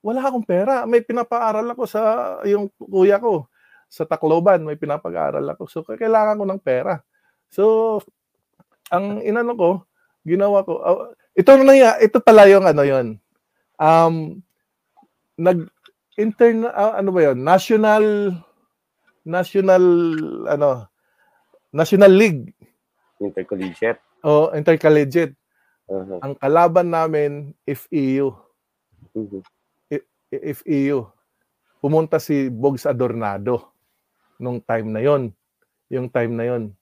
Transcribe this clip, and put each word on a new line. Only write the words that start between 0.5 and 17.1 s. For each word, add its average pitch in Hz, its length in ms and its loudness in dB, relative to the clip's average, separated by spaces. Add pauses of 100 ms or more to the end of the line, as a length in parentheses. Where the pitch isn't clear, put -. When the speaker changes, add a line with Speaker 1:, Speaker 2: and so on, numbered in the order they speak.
Speaker 1:
May 240 160 2
pinapaaral 233 640 -4
ako 247 140 -8
sa, 214 160 -6 (440)
yung 202 320 -2
kuya 196 440 0
ko, 190 260 -4 (440)
sa 160 160 -8
Tacloban, 165 560 0
may 151 160 -10
pinapag-aaral 143 720 -6
ako. - 160 -14
So, - 160 -12
k-, - 160 -14
kailangan 214 400 0
ko 202 80 -6
ng 190 160 -8
pera. 135 400 -4 (480)
So, 220 480 0 (880)
ang 202 340 -4
inano 233 340 -4
ko, 180 140 0 (540)
ginawa 196 400 0
ko, 175 160 -8
ah, 175 200 -2 (360)
ito 190 240 6
na 269 160 8
ya-, 247 240 6
ito 226 240 2
pala 214 240 10
yung 196 160 8
ano 147 240 2
yun. 123 320 -2 (560)
Um, 165 640 2 (960)
nag-, 170 320 0 (480)
interna-, 226 560 0
ah, 214 260 -2
ano 196 140 -2